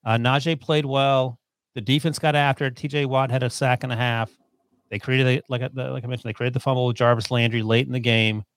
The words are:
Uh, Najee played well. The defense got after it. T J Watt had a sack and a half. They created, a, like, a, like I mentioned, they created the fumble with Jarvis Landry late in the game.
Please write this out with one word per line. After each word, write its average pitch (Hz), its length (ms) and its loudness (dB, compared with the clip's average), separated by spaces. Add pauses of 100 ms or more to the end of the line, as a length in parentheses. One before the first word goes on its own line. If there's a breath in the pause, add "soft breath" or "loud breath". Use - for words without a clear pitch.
Uh, 113 120 2
Najee 135 440 0
played 151 240 0
well. 135 540 0 (360)
The 120 80 -8
defense 143 360 0
got 151 160 0
after 143 300 2
it. 127 120 -4
T 151 120 -8
J 143 160 -2
Watt 131 260 0
had 127 120 0
a 123 80 0
sack 127 340 0
and 127 80 -4
a 113 40 -4
half. 117 340 0 (600)
They 104 80 -6
created, 131 280 2
a, 127 240 2
like, 123 120 -4
a, 127 120 -6
like 131 300 -6
I - 20 -10
mentioned, 120 220 -8
they 110 40 -6
created 123 220 -2
the 127 60 -2
fumble 127 260 0
with 120 100 0
Jarvis 120 340 0
Landry 117 320 0
late 113 240 2
in 123 60 -6
the 127 80 -2
game. 110 440 0 (120)